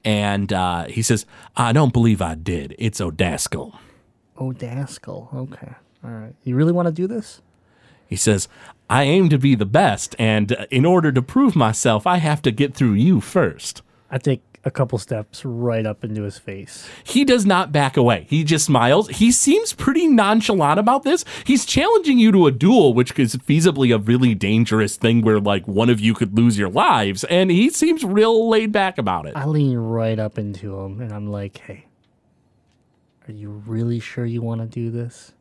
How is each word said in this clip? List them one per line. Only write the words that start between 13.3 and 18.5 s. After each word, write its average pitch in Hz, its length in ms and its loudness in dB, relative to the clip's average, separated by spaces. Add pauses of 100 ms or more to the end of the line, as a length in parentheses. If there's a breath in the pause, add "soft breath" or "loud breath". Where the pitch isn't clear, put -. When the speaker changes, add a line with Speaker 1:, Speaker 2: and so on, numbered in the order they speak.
Speaker 2:
I 135 80 -6
take 131 240 -2 (200)
a - 80 -4
couple 123 280 -4
steps - 440 -10
right 117 440 -4
up 107 180 -8
into 107 200 -8
his 101 120 -10
face. - 500 -18 (160 loud breath)
Speaker 1:
He 277 220 0
does 247 220 2
not 185 260 0
back 143 240 0
away. 120 320 2
He 156 160 0
just 151 220 0